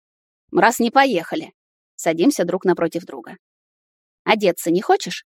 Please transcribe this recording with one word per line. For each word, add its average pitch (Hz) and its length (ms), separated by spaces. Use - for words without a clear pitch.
«Раз 208 280
не 233 120
поехали». 196 600
Садимся 175 480
друг 175 200
напротив 170 400
друга. 139 320
«Одеться 196 460
не 175 100
хочешь?» - 520